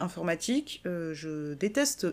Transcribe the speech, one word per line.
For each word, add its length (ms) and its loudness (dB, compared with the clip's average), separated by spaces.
informatiques, 840 0
euh, 280 -2
je 400 -4
déteste 600 2